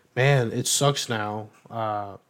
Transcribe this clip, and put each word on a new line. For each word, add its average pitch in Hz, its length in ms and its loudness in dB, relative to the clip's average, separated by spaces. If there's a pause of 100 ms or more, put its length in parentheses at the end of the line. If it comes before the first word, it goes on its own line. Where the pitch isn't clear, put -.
(160)
man, 127 360 4
it 120 140 -2
sucks - 420 0
now, 107 400 -4 (220)
uh, 104 460 -4 (140)